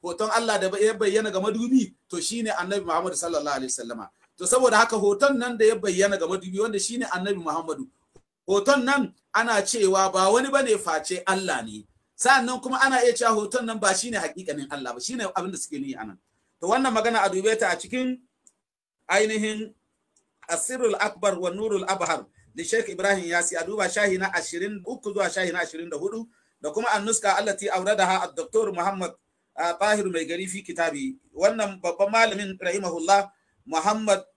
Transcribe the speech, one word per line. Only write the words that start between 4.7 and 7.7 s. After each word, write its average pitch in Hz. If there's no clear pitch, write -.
haka 226
hoton 208
nan 240
da 214
ya 190
bayyana 196
ga 165
madubi, 185
wanda 214
shi 233
ne 240
Annabi 185
Muhammadu, 156